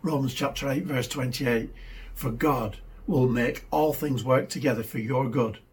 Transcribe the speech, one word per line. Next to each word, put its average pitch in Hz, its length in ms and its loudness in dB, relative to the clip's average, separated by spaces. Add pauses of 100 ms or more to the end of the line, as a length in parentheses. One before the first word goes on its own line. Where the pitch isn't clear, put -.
Romans 139 320 0
chapter 139 340 -2
eight, 139 160 0
verse 131 220 0
twenty-eight, 127 640 0 (420)
"For 131 200 -2
God 120 460 0 (280)
will 131 220 4
make 120 420 0
all 151 220 4
things 131 320 -2
work 131 240 4
together 123 340 0
for 123 160 -6
your 131 320 0
good 113 280 0 (140)